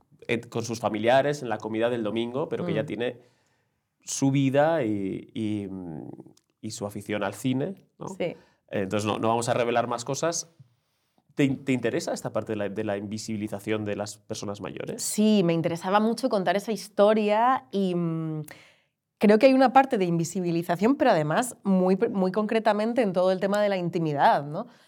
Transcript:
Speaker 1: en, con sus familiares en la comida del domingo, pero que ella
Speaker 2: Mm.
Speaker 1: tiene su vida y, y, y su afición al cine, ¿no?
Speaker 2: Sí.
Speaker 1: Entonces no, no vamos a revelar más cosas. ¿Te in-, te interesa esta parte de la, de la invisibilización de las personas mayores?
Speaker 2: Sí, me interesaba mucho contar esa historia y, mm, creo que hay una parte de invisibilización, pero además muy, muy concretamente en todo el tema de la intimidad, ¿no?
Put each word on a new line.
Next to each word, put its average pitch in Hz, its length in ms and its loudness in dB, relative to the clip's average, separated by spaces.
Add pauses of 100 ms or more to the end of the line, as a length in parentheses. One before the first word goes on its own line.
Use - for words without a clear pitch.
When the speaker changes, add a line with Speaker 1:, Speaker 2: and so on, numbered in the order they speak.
(280)
Speaker 1:
en, 117 220 -2
con 117 140 -4
sus 113 160 -6
familiares 127 640 2
en 120 60 -8
la 107 80 -4
comida 110 320 -2
del 120 140 -4
domingo, 120 460 -4
pero 170 160 -6
que 175 60 -4
ella 110 120 -2
Speaker 2:
Mm. 110 40 -8
Speaker 1:
tiene 120 340 -6 (840)
su - 260 0
vida 139 520 2
y, 98 500 -4
y, 104 340 -4 (920)
y 107 100 -10
su 101 140 -8
afición 104 380 -6
al 104 100 -2
cine, 135 520 -4 (140)
¿no? 165 100 -12
Speaker 2:
Sí. 190 260 -6 (340)
Speaker 1:
Entonces 101 360 -2
no, 104 140 0
no 110 80 0
vamos 120 220 0
a 117 40 2
revelar 117 340 0
más 120 180 -6
cosas. 160 440 -4 (840)
¿Te 147 80 4
in-, 135 220 0
te 135 80 0
interesa 120 400 -2
esta 135 180 -8
parte 110 220 -4
de - 40 -2
la, 101 120 -4
de 104 140 -6
la 104 140 -2
invisibilización 107 880 -6
de 101 120 -2
las 104 200 -8
personas 101 440 -10
mayores? - 420 -10
Speaker 2:
Sí, 214 400 4
me 170 100 2
interesaba 170 460 0
mucho 226 300 0
contar 185 260 0
esa 202 160 -4
historia 214 1000 2
y, 190 240 0
mm, 160 460 -2 (800)
creo 214 200 6
que 254 60 6
hay 269 80 8
una 262 180 6
parte 262 260 4
de 185 80 2
invisibilización, 175 920 0
pero 269 160 4
además 170 520 2
muy, 185 320 4 (160)
muy 190 220 0
concretamente 214 680 0
en 190 100 0
todo 185 180 2
el 185 80 0
tema 202 220 0
de 208 80 2
la 196 80 0
intimidad, 165 680 2
¿no? 165 240 -10 (200)